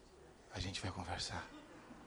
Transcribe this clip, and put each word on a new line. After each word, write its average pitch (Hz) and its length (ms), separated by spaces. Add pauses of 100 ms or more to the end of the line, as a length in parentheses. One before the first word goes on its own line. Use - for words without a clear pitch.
(540)
a 98 60
gente 95 220
vai 95 100
conversar." 85 520 (640)